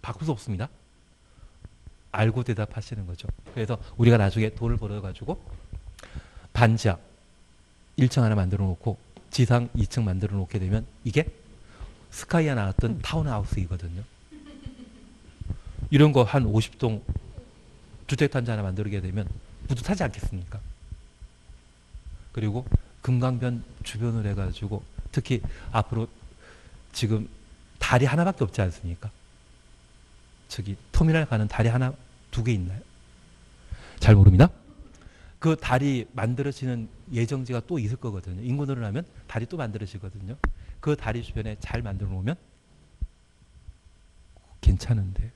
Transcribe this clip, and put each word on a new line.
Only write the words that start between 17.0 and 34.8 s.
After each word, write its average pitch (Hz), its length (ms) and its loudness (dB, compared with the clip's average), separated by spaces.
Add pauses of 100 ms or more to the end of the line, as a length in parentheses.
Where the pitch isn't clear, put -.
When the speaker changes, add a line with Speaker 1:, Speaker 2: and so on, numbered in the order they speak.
Speaker 1:
주택 143 240 2
단지 120 200 -2
하나 107 100 -2
만들게 98 400 -2
되면 92 260 -4 (400)
뿌듯하지 175 360 -2
않겠습니까? 101 560 -6 (1700)
그리고 107 340 -4 (360)
금강변 123 640 0 (200)
주변으로 113 460 -2
해가지고 98 540 -4 (280)
특히 123 300 -2 (300)
앞으로 113 360 0 (840)
지금 110 380 -2 (500)
다리 127 260 4
하나밖에 165 380 2
없지 104 180 -2
않습니까? 90 480 -4 (1400)
저기 98 280 -8 (160)
터미널 160 340 6
가는 107 220 0
다리 - 220 0
하나, 127 240 0 (380)
두 117 120 -2
개 120 100 2
있나요? 92 260 -2 (1200)
잘 110 160 10
모릅니다. 98 340 10 (920)